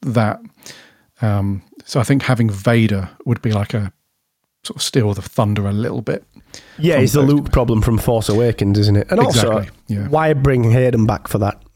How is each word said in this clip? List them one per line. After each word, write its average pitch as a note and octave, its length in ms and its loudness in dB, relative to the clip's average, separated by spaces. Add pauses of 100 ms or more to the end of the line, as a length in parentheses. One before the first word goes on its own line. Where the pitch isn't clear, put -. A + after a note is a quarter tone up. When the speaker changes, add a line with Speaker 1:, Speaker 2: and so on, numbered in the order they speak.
Speaker 1:
that. A2 380 -2 (840)
Um, G2+ 400 -2 (220)
so - 160 -4
I - 20 2
think C3+ 220 0
having A#2 260 0
Vader G#2 580 0 (160)
would A#2 160 -2
be A2+ 120 -4
like G2+ 200 -4
a G2+ 200 -4 (720)
sort - 120 -14
of - 60 -8
steal G#2 320 0
the G2 80 -8
thunder G#2 440 -2
a G2+ 60 -2
little A#2 300 -4
bit - 220 -6 (540)
Speaker 2:
Yeah, D#3+ 180 2
Speaker 1:
from - 80 4
Speaker 2:
it's - 80 0
the D3 100 2
Speaker 1:
those C#3 100 4
Speaker 2:
Luke C#3+ 200 0
problem A#2 300 2
from A#2 160 2
Force A2+ 300 -2
Awakens, G#2+ 520 0
isn't G2+ 160 2
it? G2+ 140 0
And G3+ 100 2
also, A#2+ 380 2
Speaker 1:
Exactly, G2+ 180 -10 (200)
yeah. G#2 120 -6
Speaker 2:
why D#3 260 2
bring C3 380 2
Hayden A#2+ 340 2
back - 220 -4
for G#2+ 100 -2
that? G2+ 240 -2 (140)